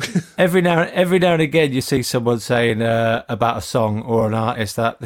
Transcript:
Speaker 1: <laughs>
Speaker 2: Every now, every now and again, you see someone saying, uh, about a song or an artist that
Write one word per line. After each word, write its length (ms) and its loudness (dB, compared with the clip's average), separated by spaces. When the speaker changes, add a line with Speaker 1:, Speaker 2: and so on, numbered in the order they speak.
Speaker 1:
<laughs> 340 -6
Speaker 2:
Every 220 4
now, 200 2
every 280 2
now 140 4
and 80 2
again, 300 2
you 80 0
see 220 -2
someone 380 0
saying, 420 0
uh, 460 0
about 300 -2
a 20 -6
song 420 -2
or 240 0
an 80 -2
artist 400 -4
that 320 -2